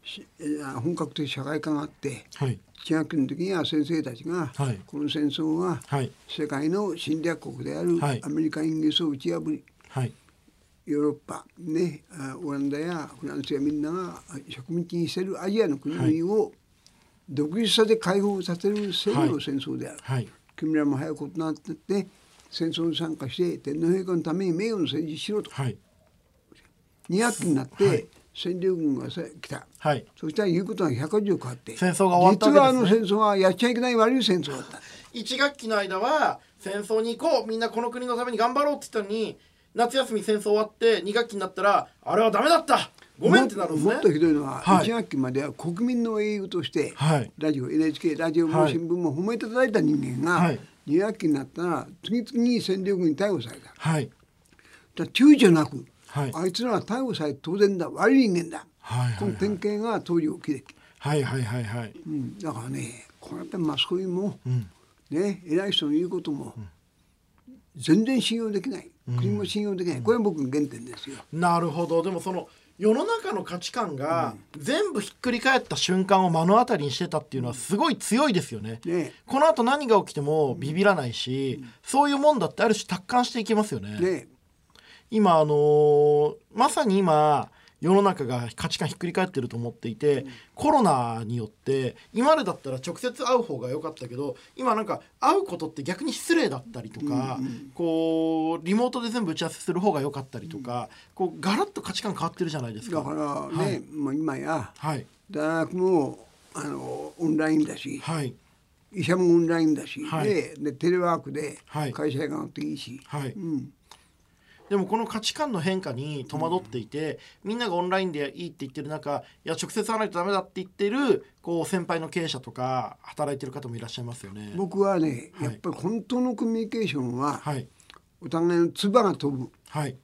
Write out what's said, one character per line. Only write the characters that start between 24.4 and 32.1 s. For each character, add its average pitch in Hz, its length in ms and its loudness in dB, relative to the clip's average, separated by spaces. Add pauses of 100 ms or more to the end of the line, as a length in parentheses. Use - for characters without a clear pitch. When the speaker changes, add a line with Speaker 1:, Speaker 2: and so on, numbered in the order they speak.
Speaker 1:
に 180 80 0
名 208 200 -2
誉 214 60 -2
の 175 60 0
政 156 260 -4
治 156 80 -8
し - 140 -8
ろ 208 100 0
と。 - 100 -14
Speaker 2:
は 135 160 -4
い。 104 100 -6 (1300)
Speaker 1:
二 180 120 0
学 233 180 2
期 - 80 -6
に 160 100 2
な 135 80 0
っ 127 60 -8
て、 - 180 2
Speaker 2:
は - 60 6
い。 - 140 -2 (280)
Speaker 1:
占 180 240 -6
領 185 160 0
軍 147 240 0
が 123 100 -8
さ、 165 120 -8 (200)
来 - 60 -16
た。 135 180 -10 (140)
Speaker 2:
は 151 160 2
い。 117 100 -8 (140)
Speaker 1:
そ 160 100 -6
し 156 60 -8
た 214 80 2
ら 196 60 2
言 175 140 2
う - 20 -4
こ 220 100 -6
と 196 80 0
が 147 100 2
百 160 280 0
八 202 40 -4
十 202 60 0
度 156 60 2
変 - 100 -8
わ 123 60 -8
っ - 20 -10
て。 - 220 -14
Speaker 2:
戦 185 140 2
争 190 180 4
が 175 80 6